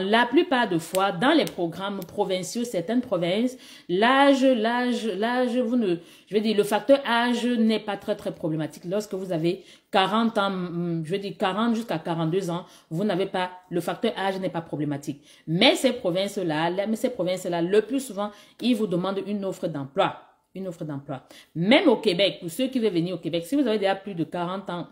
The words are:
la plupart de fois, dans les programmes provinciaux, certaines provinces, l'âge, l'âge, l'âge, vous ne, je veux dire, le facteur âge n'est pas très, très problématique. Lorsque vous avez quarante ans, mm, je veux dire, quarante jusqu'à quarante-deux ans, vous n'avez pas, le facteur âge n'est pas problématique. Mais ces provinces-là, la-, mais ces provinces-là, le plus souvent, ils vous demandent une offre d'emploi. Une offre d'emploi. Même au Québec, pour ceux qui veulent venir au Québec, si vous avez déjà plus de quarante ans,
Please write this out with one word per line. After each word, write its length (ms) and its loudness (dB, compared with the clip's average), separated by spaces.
la 220 4
plupart 420 2
de 100 0
fois, 320 0
dans 220 2
les 120 4
programmes 540 -6
provinciaux, 640 -4
certaines 380 -2
provinces, 560 0
l'âge, 560 6
l'âge, 640 2
l'âge, 500 0
vous 160 0
ne, 220 2
je 80 -4
veux 40 2
dire, 160 0
le 60 6
facteur 420 4
âge 400 2
n'est 360 2
pas 160 -6
très, 180 -4
très 180 -6
problématique. 520 -6
Lorsque 300 -4
vous 180 -6
avez 320 -2
quarante 480 2
ans, 120 2
mm, 540 -4
je 60 -8
veux 80 0
dire, 180 -8
quarante 380 0
jusqu'à 240 -4
quarante-deux 500 -2
ans, 160 -6
vous 120 -4
n'avez 240 0
pas, 240 -4
le 100 -2
facteur 360 -2
âge 220 -2
n'est 120 -4
pas 100 -6
problématique. 600 -6
Mais 260 6
ces 200 2
provinces-là, 760 -2
la-, 160 -2
mais 80 -2
ces 160 -2
provinces-là, 500 -2
le 220 4
plus 160 -4
souvent, 320 -6
ils 160 2
vous 100 0
demandent 400 -2
une 180 -4
offre 220 -4
d'emploi. 480 -2
Une 120 -10
offre 160 -10
d'emploi. 420 -10
Même 340 4
au 80 6
Québec, 440 2
pour 100 -10
ceux 180 -2
qui 120 -2
veulent 100 2
venir 240 0
au 40 -6
Québec, 260 -4
si 100 -4
vous 140 2
avez 100 2
déjà 160 2
plus 200 -8
de 100 -2
quarante 460 -6
ans, 220 -8